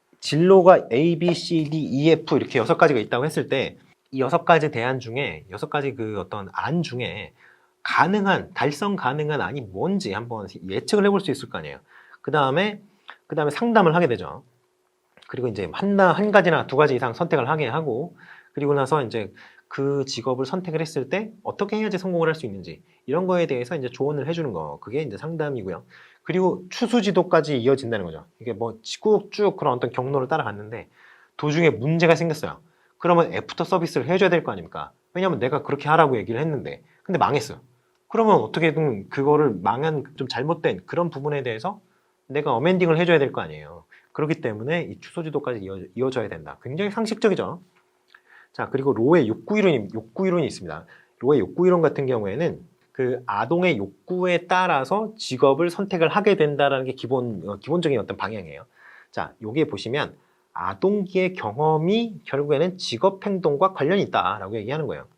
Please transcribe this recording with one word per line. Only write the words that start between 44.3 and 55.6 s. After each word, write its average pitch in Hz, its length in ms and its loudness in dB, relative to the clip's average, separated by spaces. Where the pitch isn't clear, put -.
때문에 120 480 -4
이 107 100 -16
추수지도까지 143 600 -8
이어, 95 180 -10
이어져야 127 340 -2
된다. 80 340 -14
굉장히 170 280 -6
상식적이죠. 202 720 -2
자, - 180 -6
그리고 135 220 0
로의 127 360 4
욕구 208 300 -2
이론이, 147 360 2
욕구 113 320 -6
이론이 175 200 0
있습니다. 85 380 -10
로의 131 200 4
욕구 165 260 0
이론 180 140 4
같은 143 260 0
경우에는 117 540 -2
그 123 280 -2
아동의 143 520 0
욕구에 180 720 -4
따라서 185 680 0
직업을 139 540 2